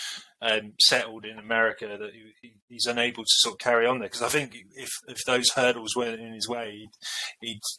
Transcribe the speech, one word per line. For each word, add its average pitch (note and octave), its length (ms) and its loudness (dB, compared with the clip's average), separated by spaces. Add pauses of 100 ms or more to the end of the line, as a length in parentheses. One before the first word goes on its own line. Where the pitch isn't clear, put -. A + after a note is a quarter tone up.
(420)
um, A2 380 0
settled A2+ 460 4
in A2 120 -12
America A2 640 0
that G#2 140 -10
he, A2 180 -20 (100)
he, A#2 120 -20 (160)
he's A#2+ 160 -4
unable A#2+ 380 0
to G#2+ 60 0
sort - 260 4
of - 40 -16
carry A#2 260 4
on B2+ 140 2
there. G#2 100 -6
'Cause - 120 -8
I A#2+ 80 0
think C#3 260 -2 (200)
if, C3 140 -10 (200)
if B2+ 160 -10
those B2 260 4
hurdles A#2+ 440 2
weren't A#2 260 -2
in A2+ 120 -12
his G#2+ 140 -6
way, A2 400 -6 (540)
he'd, A2+ 180 -10 (200)